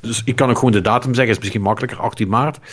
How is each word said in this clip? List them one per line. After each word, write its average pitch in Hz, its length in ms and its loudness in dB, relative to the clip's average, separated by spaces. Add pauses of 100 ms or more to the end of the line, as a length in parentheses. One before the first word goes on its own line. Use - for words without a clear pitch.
dus 113 240 -6
ik 131 100 0
kan 131 140 2
ook 120 80 2
gewoon 123 140 4
de 104 100 4
datum 120 320 0
zeggen, 120 200 2
is 95 60 0
misschien 104 220 -4
makkelijker, 107 380 -2
achttien 107 300 -4
maart. 131 300 0 (140)